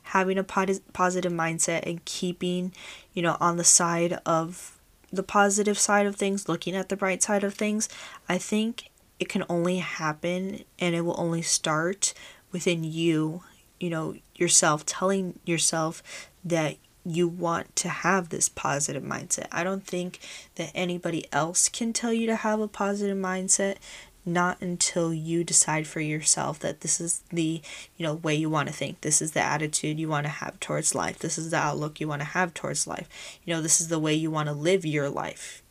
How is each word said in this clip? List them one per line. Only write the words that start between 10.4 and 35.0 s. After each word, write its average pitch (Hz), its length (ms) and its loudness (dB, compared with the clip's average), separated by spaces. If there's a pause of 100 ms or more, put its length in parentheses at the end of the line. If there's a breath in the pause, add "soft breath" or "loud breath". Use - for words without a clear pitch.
and 175 160 2
it 170 60 2
will 170 180 0
only 165 240 0
start 165 720 0 (360 loud breath)
within 170 320 2
you, 160 600 2 (360 loud breath)
you 175 120 -2
know, 160 240 -2 (200)
yourself, 160 500 4
telling 190 600 0
yourself 165 560 0 (420 loud breath)
that 160 340 0 (280)
you 175 220 2
want 170 500 -4
to 175 120 0
have 170 400 2
this - 200 0
positive 143 520 -2
mindset. - 500 -4
I 170 120 -2
don't 196 220 -4
think 180 340 -6 (360 loud breath)
that 165 200 -6
anybody 175 560 -2
else 160 380 2
can 226 220 -4
tell 233 220 0
you 226 140 2
to 226 80 2
have 214 240 0
a 214 80 -2
positive 202 500 -2
mindset, 190 600 0 (480 loud breath)
not 180 360 2
until 175 520 0
you 165 300 0
decide 156 440 2
for 160 140 -4
yourself 151 580 0
that - 220 -4
this - 200 0
is 170 300 -2
the, 160 300 0 (360 loud breath)
you 165 80 -4
know, 151 80 0
way 160 220 0
you 156 140 2
want 147 180 2
to 151 60 -4
think. - 280 -6
This - 200 2
is 156 100 -2
the - 100 2
attitude 151 580 0
you 160 100 -2
want 147 160 0
to 147 40 -2
have - 300 -8
towards 151 340 -2
life. 85 260 -2
This - 180 -4
is 160 140 -6
the 160 60 2
outlook 151 420 -2
you 156 80 -4
want 147 140 -4
to 147 60 -6
have 175 260 0
towards - 320 -4
life. - 240 -8 (340 loud breath)
You 170 120 -2
know, 160 60 0
this 160 200 4
is 165 60 -4
the 165 100 0
way 156 160 2
you 160 160 2
want 151 180 0
to 147 60 0
live 165 320 2
your 147 240 0